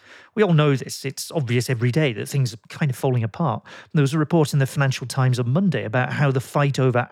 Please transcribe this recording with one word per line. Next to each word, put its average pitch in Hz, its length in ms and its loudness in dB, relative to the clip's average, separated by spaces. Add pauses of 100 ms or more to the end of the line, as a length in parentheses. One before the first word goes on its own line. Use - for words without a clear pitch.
(360)
We 214 80 2
all 180 100 8
know 151 220 6
this. - 300 -8
It's - 260 -10
obvious 120 380 0
every 123 240 0
day 156 200 2
that 110 140 -8
things 135 260 -2
are 113 40 -14 (100)
kind 147 240 -2
of - 60 -8
falling 127 260 0
apart. 113 400 -4 (300)
There 156 80 2
was 135 120 2
a 160 60 0
report 156 320 2
in 147 80 0
the 135 60 2
Financial 131 420 -2
Times 127 320 0
on 120 140 -2
Monday 156 320 0
about 123 260 -2
how 131 180 0
the 131 120 0
fight 143 360 -2
over 123 340 0